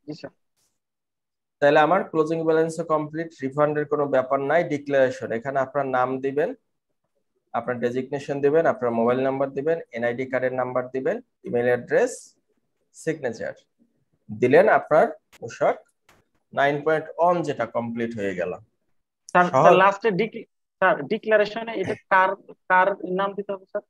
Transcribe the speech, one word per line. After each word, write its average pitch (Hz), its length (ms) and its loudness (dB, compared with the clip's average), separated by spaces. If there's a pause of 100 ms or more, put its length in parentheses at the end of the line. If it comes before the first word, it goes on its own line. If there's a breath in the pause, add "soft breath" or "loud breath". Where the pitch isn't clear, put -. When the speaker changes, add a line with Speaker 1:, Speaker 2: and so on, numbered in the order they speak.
Speaker 1:
জি, 151 80 -10
স্যার। - 160 -16 (1300)
Speaker 2:
তাহলে 147 220 6
আমার 180 240 2
closing 160 400 -2
ব্যালেন্সও 160 400 0
complete, 156 440 -4 (140)
রিফান্ডের 147 420 0
কোনো 147 220 -2
ব্যাপার 135 340 0
নাই। 151 240 0
declaration, 135 680 -2
এখানে 135 280 -4
আপনার 135 260 -2
নাম 131 340 -2
দিবেন, 147 340 -2 (960)
আপনার 117 280 -4
designation 135 600 -4
দিবেন, 151 260 2
আপনার 120 240 0
mobile 117 300 0
number 135 320 -2
দিবেন, 151 260 -2 (140)
এনআইডি 120 340 -4
কার্ডের 127 260 -2
number 127 380 -4
দিবেন, 156 300 -4 (240)
email 120 220 -2
address, 127 680 0 (580)
signature 123 600 -6 (800)
দিলেন, 127 360 6
আপনার 160 380 4 (340)
পোশাক 165 360 -2 (800)
নাইন 143 300 0
পয়েন্ট 156 220 0 (100)
ওয়ান 175 260 2
যেটা 131 240 -4
complete 117 500 -6
হয়ে 98 180 -4
গেল। 87 200 -4 (720)
Speaker 1:
স্যার, 180 180 4
Speaker 2:
সহজ। 139 180 2
Speaker 1:
স্যার, 175 120 10
লাস্টে 196 360 4
ডিক-, 214 400 -4
স্যার, - 560 -2
ডিক্লারেশনে 220 680 -2
এটা 202 220 -4
কার, 196 400 0 (340)
কার 185 260 4 (160)
নাম 196 240 -2
দিতে 202 180 -10
হবে, 190 120 -10
স্যার? 208 260 -8